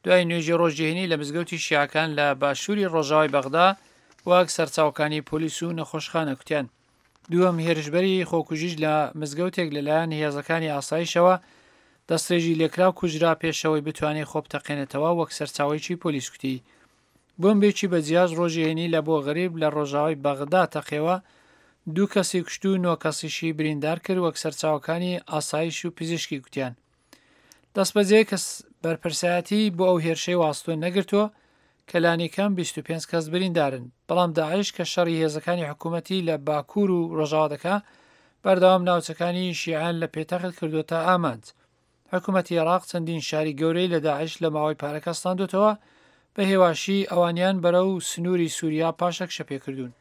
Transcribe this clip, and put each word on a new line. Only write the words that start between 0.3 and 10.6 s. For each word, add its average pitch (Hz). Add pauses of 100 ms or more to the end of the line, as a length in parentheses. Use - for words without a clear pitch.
ڕۆژجێهێنی 165
لە 160
مزگەوتی 156
شیعەکان 156
لە 147 (140)
باشووری 190
ڕۆژاوی 156
بەغدا، 143 (640)
وەک 180 (100)
سەرچاوەکانی 151
پۆلیس 156
و 170
نەخۆشخانە 156
کوتیان. 143 (640)
دووەم 175
هێرشبەری 170
خۆکوژیش 165 (100)
لە 156 (260)
مزگەوتێک 160
لەلایەن 151 (100)
هێزەکانی 151